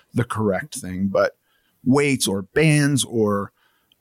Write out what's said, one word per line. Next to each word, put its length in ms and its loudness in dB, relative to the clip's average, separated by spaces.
the 100 0
correct 520 -4
thing, 320 -6
but 280 0
weights 440 2
or 140 -4
bands 600 2
or, 480 -2